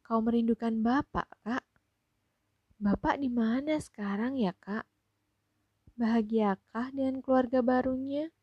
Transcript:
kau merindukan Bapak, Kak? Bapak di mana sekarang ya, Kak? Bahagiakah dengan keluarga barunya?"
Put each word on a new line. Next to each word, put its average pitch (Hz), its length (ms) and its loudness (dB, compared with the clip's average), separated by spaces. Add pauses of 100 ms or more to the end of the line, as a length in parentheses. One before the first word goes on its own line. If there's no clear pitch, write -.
kau 226 160 0
merindukan 226 640 0
Bapak, 247 480 0 (160)
Kak? 247 200 -4 (1160)
Bapak 277 400 0
di 254 80 -2
mana 247 480 0
sekarang 214 560 -6
ya, 214 240 0
Kak? - 280 -8 (1080)
Bahagiakah 220 960 0
dengan 262 320 -4
keluarga 262 400 2
barunya?" 262 680 0 (120)